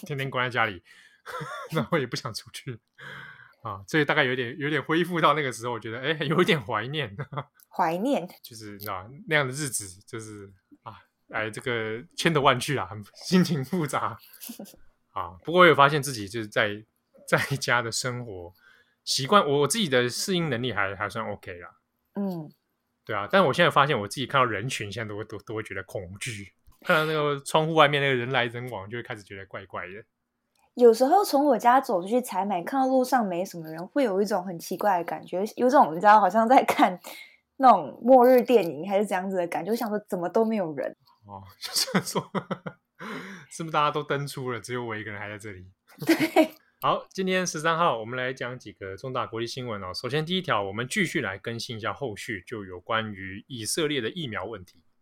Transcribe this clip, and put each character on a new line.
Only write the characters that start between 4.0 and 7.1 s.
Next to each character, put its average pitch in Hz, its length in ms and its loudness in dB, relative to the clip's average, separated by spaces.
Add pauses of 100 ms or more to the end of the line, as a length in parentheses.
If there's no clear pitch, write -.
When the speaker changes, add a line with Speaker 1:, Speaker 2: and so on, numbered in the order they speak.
Speaker 1:
大 156 80 0
概 147 100 4
有 127 100 0
点， 127 240 -4
有 143 120 -4
点 151 120 0
恢 160 220 0
复 170 160 -4
到 151 140 6
那 151 100 0
个 131 80 -4
时 110 160 -8
候， 123 60 -4
我 113 80 -6
觉 113 100 -10
得， 113 80 -8
哎， 139 140 -2 (120)
有 156 160 2
一 180 40 4
点 185 120 4
怀 110 300 -4
念。 135 260 -6 (300)